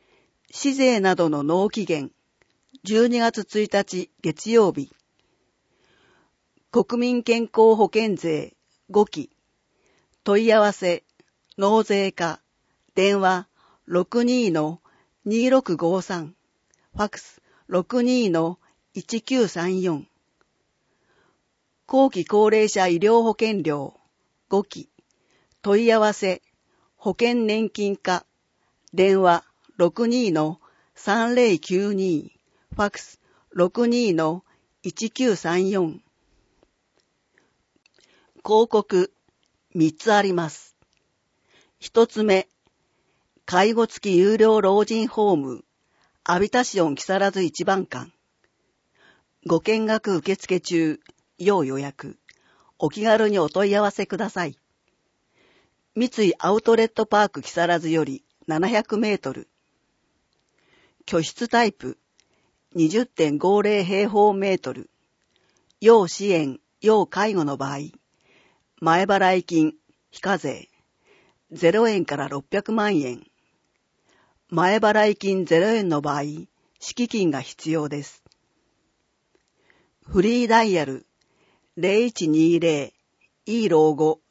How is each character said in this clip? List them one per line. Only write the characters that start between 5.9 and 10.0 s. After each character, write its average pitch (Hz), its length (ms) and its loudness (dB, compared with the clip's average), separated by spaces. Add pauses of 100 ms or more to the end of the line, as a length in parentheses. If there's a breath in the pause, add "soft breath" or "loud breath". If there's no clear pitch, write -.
国 240 300 -2
民 247 220 -2
健 233 200 0
康 220 340 4
保 214 80 2
険 214 320 0
税、 151 400 -6 (340)
五 208 160 2
期。 - 240 -12 (920)